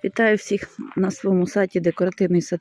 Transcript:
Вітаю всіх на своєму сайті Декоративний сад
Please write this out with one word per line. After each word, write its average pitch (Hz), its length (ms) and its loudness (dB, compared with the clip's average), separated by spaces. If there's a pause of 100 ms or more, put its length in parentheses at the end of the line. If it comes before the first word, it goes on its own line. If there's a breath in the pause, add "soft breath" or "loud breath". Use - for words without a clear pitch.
Вітаю 214 320 2
всіх - 420 -6 (180)
на 190 140 2
своєму 185 360 0
сайті 190 340 0
Декоративний 175 600 0
сад - 180 -6